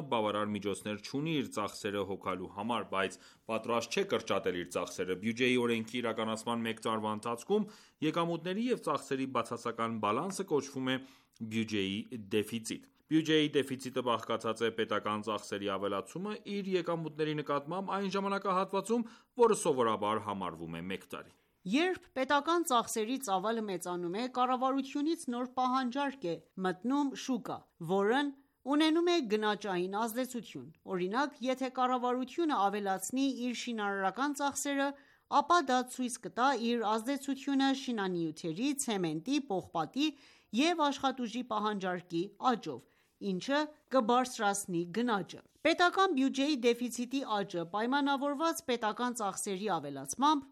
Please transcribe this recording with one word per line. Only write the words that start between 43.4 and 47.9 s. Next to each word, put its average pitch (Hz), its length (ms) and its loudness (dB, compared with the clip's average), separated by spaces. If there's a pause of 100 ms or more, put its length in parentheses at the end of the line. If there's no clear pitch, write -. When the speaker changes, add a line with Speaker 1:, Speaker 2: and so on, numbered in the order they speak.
Speaker 2:
կբարձրացնի 226 1000 2
գնաճը։ 196 540 -2 (160)
Պետական 349 560 4
բյուջեի 269 420 4
դեֆիցիտի 240 720 0
աճը 202 380 -2
պայմանավորված 277 960 0